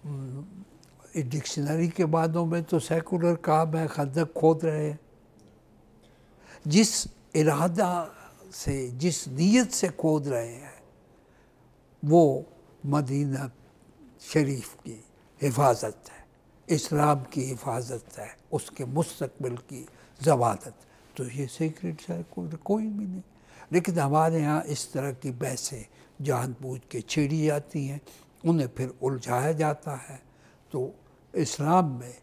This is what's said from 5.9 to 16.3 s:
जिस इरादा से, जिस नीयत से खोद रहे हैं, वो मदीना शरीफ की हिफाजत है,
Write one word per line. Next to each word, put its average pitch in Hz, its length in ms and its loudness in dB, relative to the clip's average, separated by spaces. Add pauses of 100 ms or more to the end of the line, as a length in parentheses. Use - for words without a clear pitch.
जिस 202 400 4 (280)
इरादा 165 800 2 (360)
से, 135 380 -4
जिस 139 380 -2
नीयत 190 440 4
से - 180 0
खोद 151 380 0
रहे 117 260 -4
हैं, 135 300 -20 (1200)
वो 147 400 6 (400)
मदीना 139 680 -2 (720)
शरीफ 139 520 -2
की - 320 -18 (360)
हिफाजत 127 680 2
है, - 180 -20 (420)